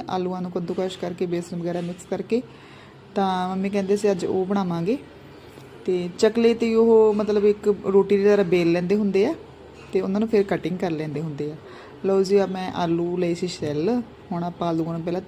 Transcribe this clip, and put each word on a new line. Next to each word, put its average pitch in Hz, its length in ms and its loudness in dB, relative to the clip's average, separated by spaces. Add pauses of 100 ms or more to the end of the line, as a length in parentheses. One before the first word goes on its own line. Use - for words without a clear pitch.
ਆਲੂਆਂ 185 320 -4
ਨੂੰ 180 100 -6
ਕੱਦੂਕਸ਼ 185 480 -4
ਕਰਕੇ, 180 260 -4
ਬੇਸਣ 175 320 -6
ਵਗੈਰਾ 170 240 -4
ਮਿਕਸ 175 280 -10
ਕਰਕੇ। 196 320 -2 (760)
ਤਾਂ 185 340 -2
ਮੰਮੀ 190 200 -4
ਕਹਿੰਦੇ 196 280 0
ਸੀ 202 140 0
ਅੱਜ 175 140 -2
ਉਹ 190 200 0
ਬਣਾਵਾਂਗੇ। 185 520 -2 (880)
ਤੇ 180 320 -2
ਚਕਲੇ 226 360 4
ਤੇ 226 220 0
ਉਹ 220 380 6
ਮਤਲਬ 208 320 0
ਇੱਕ 208 220 2 (180)
ਰੋਟੀ 196 320 4
ਦੀ 196 60 2
ਤਰ੍ਹਾਂ 202 220 6
ਬੇਲ 170 260 2
ਲੈਂਦੇ 180 240 2
ਹੁੰਦੇ 202 300 2
ਆ 311 80 0 (600)
ਤੇ 190 80 2
ਉਹਨਾਂ 190 180 -2
ਨੂੰ 226 100 0
ਫਿਰ 202 140 4
ਕਟਿੰਗ 180 360 -2
ਕਰ 180 120 -2
ਲੈਂਦੇ 151 300 -4
ਹੁੰਦੇ 151 300 -6
ਆ। 147 40 -12 (500)
ਲਓ 196 180 2
ਜੀ, 190 140 4
ਆ 196 80 4
ਮੈਂ 185 280 -6
ਆਲੂ 170 440 -2
ਲਏ 175 160 0
ਸੀ 175 160 -4
ਛਿੱਲ। 165 520 -2 (300)
ਹੁਣ 170 120 -6
ਆਪਾਂ 175 240 -6
ਆਲੂਆਂ 165 260 -2
ਨੂੰ 165 80 -6
ਪਹਿਲਾਂ 175 260 -6